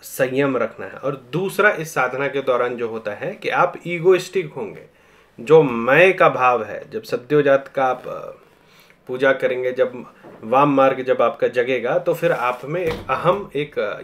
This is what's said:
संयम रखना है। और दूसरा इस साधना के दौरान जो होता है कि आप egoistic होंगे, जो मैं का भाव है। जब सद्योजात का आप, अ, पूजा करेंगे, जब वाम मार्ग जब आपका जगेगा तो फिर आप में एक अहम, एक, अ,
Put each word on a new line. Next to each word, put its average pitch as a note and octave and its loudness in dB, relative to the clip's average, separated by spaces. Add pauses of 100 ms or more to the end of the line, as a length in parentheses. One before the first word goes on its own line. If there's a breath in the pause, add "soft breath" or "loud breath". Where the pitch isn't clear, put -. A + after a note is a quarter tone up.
संयम C3 -2
रखना G#2+ -6
है। G2 -16
और - -8
दूसरा F#3+ 0
इस D#3 -6
साधना C3 -2
के C3+ -4
दौरान B2 0
जो A#2 -4
होता A2 -8
है A#2 -8
कि - -10
आप - 0 (120)
egoistic F3 0
होंगे, G2+ -12 (580 soft breath)
जो D#3 8
मैं C#3+ 4
का F3 6
भाव B2 2
है। - -12
जब A2 -8
सद्योजात C#3 2
का C3+ -2
आप, B2+ -2
अ, F2 -10 (880 soft breath)
पूजा C3 2
करेंगे, B2+ -2
जब B2 -2 (380 loud breath)
वाम C3+ 2
मार्ग C3 4
जब B2 0
आपका A#2 0
जगेगा B2 -2
तो F3 0
फिर E3 0
आप B2 -4
में E3+ -6
एक - -6
अहम, F#3 -2
एक, D3 -6
अ, G#2 -4